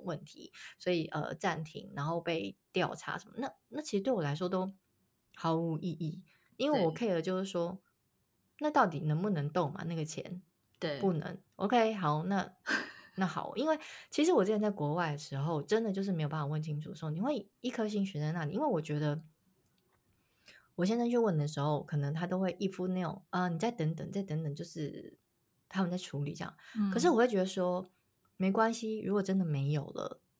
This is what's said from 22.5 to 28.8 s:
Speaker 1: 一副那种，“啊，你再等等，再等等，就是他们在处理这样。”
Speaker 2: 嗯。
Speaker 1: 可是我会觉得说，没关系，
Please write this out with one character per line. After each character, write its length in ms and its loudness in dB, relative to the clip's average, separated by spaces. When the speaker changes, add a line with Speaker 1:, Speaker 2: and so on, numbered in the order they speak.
Speaker 1:
一 80 2
副 200 -4
那 140 0
种 280 -4
，“啊， 180 0
你 120 -2
再 120 0
等 220 0
等， 180 -8
再 120 -2
等 200 -4
等， 120 -4
就 100 -8
是 540 -10
他 140 0
们 80 0
在 40 -2
处 280 -6
理 100 -4
这 100 -8
样。” 140 -10
Speaker 2:
嗯。 140 0
Speaker 1:
可 100 0
是 120 8
我 60 6
会 100 8
觉 100 0
得 80 4
说， 420 0
没 140 4
关 220 4
系， 280 -4